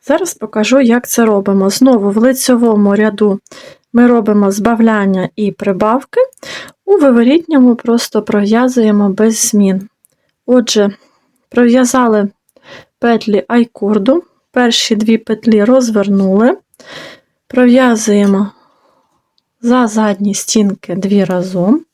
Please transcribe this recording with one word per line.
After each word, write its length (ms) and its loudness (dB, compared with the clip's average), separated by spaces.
Зараз 260 -2
покажу, 460 -2
як 280 0
це 180 0
робимо. 440 0
Знову 420 2
в 60 -2
лицьовому 760 0
ряду 440 0
ми 140 4
робимо 440 2
збавляння 840 0
і 160 -4
прибавки, 680 -4
у 120 2
виворітньому 800 2
просто 460 -4
пров'язуємо 880 0
без 260 0
змін. 540 -2
Отже, 460 0
пров'язали 800 2
петлі 480 -2
айкорду, 760 -2
перші 440 -2
дві 220 0
петлі 460 0
розвернули, 960 0
пров'язуємо 1040 2
за 260 0
задні 460 -2
стінки 640 -2
дві 300 0
разом 680 -2